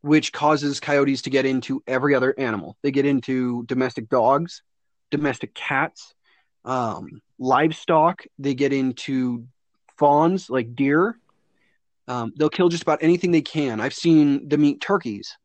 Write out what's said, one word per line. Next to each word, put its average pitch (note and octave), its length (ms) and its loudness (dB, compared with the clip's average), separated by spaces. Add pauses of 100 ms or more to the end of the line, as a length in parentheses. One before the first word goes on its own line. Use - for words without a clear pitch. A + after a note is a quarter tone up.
which D3 300 2
causes D3 480 0
coyotes C#3 440 0
to C3 80 -6
get C3 160 2
into C3 400 -2
every C3 260 0
other C3 240 2
animal. A2 460 -4
They C#3+ 80 0
get C3+ 160 0
into B2+ 580 -2
domestic B2+ 440 -4
dogs, C3 520 0 (480)
domestic D3 460 -4
cats, - 580 -6 (500)
um, A2+ 600 -6 (160)
livestock. D#3 840 2 (140)
They C#3 160 -4
get C3+ 180 0
into B2+ 760 -4 (500)
fawns, D#3 500 2
like A#2+ 280 -4
deer. D3+ 420 0 (920)
Um, B2 280 -6
they'll D3+ 140 2
kill F3+ 200 2
just E3+ 140 -2
about D3+ 180 0
anything F3 300 2
they E3 100 4
can. C3+ 400 -4
I've C3 140 -4
seen D3+ 520 4
them D3 160 2
eat C#3+ 160 2
turkeys. B2 640 -4